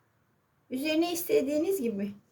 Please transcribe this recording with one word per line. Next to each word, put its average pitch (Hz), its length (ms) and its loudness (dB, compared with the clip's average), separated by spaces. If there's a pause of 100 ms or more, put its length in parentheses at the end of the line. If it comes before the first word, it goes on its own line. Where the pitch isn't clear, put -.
(720)
Üzerine 311 420 0
istediğiniz 302 680 0
gibi 202 280 -2 (220)